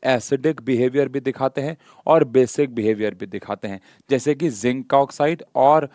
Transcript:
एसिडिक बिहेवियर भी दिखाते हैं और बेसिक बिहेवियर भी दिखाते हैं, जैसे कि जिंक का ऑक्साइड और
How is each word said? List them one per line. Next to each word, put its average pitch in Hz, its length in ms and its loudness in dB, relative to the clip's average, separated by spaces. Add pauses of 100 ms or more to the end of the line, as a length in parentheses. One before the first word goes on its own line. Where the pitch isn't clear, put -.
एसिडिक 131 580 0
बिहेवियर 127 440 0
भी 135 120 -6
दिखाते 131 400 -4
हैं 151 160 -6 (300)
और 156 200 6
बेसिक 127 480 0
बिहेवियर 107 400 0
भी 104 120 -12
दिखाते 101 420 -10
हैं, 95 120 -12 (300)
जैसे 135 240 0
कि 156 180 -4
जिंक 123 380 -4
का 139 80 4
ऑक्साइड 147 440 -2 (140)
और 143 380 4